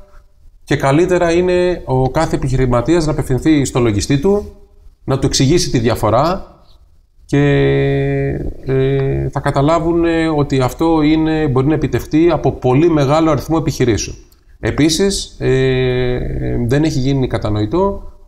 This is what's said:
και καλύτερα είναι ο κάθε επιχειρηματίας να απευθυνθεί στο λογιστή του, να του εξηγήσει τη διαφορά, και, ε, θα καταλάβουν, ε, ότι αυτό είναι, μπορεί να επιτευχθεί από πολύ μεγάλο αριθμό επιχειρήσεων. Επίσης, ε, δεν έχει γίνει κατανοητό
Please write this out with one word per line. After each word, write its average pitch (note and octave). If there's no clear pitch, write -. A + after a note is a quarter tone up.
και C#3+
καλύτερα E3+
είναι F3+
ο C3
κάθε E3
επιχειρηματίας C3
να D#3
απευθυνθεί C#3+
στο -
λογιστή A#2
του, G3+
να C3
του C#3
εξηγήσει C3+
τη C#3
διαφορά, A#2+
και, C#3+
ε, C3+
θα C3
καταλάβουν, D#3+
ε, E3
ότι C#3+
αυτό D#3+
είναι, D#3
μπορεί C3
να D#3
επιτευχθεί D3+
από C#3+
πολύ C#3
μεγάλο D3+
αριθμό D3+
επιχειρήσεων. B2+
Επίσης, D#3+
ε, B2+
δεν C#3+
έχει C#3+
γίνει C3
κατανοητό A2+